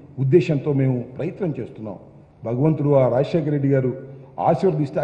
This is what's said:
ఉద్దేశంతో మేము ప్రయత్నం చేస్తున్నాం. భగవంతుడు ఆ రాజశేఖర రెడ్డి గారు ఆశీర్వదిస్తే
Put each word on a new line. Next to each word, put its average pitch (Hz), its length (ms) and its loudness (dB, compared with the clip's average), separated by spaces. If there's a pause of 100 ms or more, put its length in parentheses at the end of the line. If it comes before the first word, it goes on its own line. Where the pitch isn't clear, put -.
(220)
ఉద్దేశంతో 151 480 2 (100)
మేము 131 180 2 (180)
ప్రయత్నం 170 420 -6
చేస్తున్నాం. 107 380 -12 (520)
భగవంతుడు 143 420 2 (120)
ఆ - 20 4 (100)
రాజశేఖర 147 400 0
రెడ్డి 139 220 0
గారు 127 160 0 (560)
ఆశీర్వదిస్తే 160 560 0